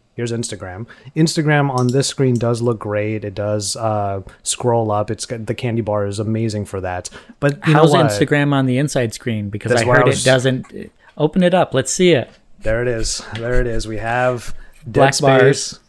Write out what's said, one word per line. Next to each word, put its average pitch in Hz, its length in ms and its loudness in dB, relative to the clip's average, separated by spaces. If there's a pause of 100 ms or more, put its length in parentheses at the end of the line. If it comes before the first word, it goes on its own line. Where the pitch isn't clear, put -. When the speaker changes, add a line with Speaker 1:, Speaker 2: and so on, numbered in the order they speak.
(160)
Speaker 1:
here's 113 160 -4
Instagram. 107 560 -8 (280)
Instagram 151 560 2
on 127 160 2
this 131 200 0
screen 131 280 0
does 117 260 -2
look 117 180 0
great. 104 460 -4
It 101 100 -8
does, 104 400 -4
uh, 101 460 -2 (220)
scroll 117 480 0
up. 104 200 -2
It's - 140 -8
got, 113 200 -10
the 110 100 -4
candy 117 260 -2
bar 104 240 -2
is 101 140 -6
amazing 110 460 -2
for 98 140 -8
that. 92 300 -6 (320)
But 143 260 -2
you 160 60 4
know 147 60 6
Speaker 2:
How's 156 120 6
Speaker 1:
what? 135 140 6
Speaker 2:
Instagram 143 480 2
on 135 120 2
the 127 120 0
inside 131 360 0
screen? 107 360 -6
Because 107 220 -4
Speaker 1:
That's 123 100 4
Speaker 2:
I 113 40 0
Speaker 1:
where 123 120 4
I - 20 6
Speaker 2:
heard 123 80 4
Speaker 1:
was 135 140 2
Speaker 2:
it 131 80 -2
doesn't. 131 640 0 (260)
Open 156 260 2
it 175 100 4
up. 175 200 2
Let's 131 180 0
see 180 220 4
it. 123 160 2 (320)
Speaker 1:
There 113 200 0
it 123 60 -2
is. 113 340 -2 (140)
There 117 240 0
it 123 80 2
is. 110 220 -2
We 110 80 -8
have 120 560 -2 (320)
Dead 110 80 -10
Speaker 2:
Black 139 220 4
Speaker 1:
Space, 143 120 0 (460)
Speaker 2:
bars. - 160 -20